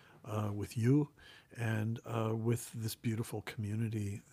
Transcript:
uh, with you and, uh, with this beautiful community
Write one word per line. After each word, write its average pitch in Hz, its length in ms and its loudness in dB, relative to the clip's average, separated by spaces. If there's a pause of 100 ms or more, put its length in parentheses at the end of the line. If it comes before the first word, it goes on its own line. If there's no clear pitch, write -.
(260)
uh, 107 260 0
with 101 260 -4
you 139 320 6 (480)
and, 113 480 0
uh, 113 280 0
with 113 400 0
this 110 220 -4
beautiful 110 460 -2
community 107 800 -2 (100)